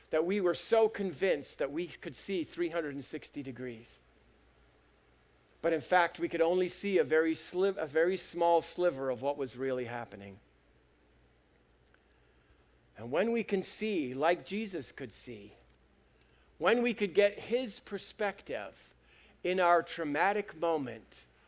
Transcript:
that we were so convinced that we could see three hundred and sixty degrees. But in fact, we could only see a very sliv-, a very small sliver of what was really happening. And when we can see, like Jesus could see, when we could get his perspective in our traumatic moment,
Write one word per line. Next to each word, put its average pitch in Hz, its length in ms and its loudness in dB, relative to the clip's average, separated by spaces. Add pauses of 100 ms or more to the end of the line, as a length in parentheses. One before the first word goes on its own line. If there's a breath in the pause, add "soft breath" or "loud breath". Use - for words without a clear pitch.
(100)
that 160 140 2
we 202 160 2
were 175 140 4
so 226 340 4
convinced 180 680 -2
that 135 140 -2
we 165 160 -4
could 139 280 -12
see 185 280 -4
three 165 240 -4
hundred 156 260 -4
and 139 100 -8
sixty - 380 -10
degrees. 120 560 -12 (1600)
But 165 100 2
in 156 80 0
fact, 175 380 2
we 165 100 -2
could 165 140 2
only 180 260 4
see 190 300 0
a 156 60 6
very 160 300 2
sliv-, 185 420 -2
a 156 100 -4
very 165 300 2
small 170 460 2
sliver 139 480 0
of 120 120 -4
what 143 160 -2
was 131 180 -6
really 127 280 -2
happening. 107 520 -10 (2500 soft breath)
And 117 120 -10
when 196 220 2
we 233 120 2
can 190 180 0
see, 175 500 -2
like 147 320 2
Jesus 190 480 -6
could 123 200 -12
see, 107 420 -14 (1040 soft breath)
when 220 240 4
we 240 120 2
could 185 200 -2
get 202 240 4
his 233 420 -4
perspective 185 920 -8 (680 soft breath)
in 185 160 0
our 175 240 8
traumatic 165 800 -2
moment, 143 640 -4 (240 soft breath)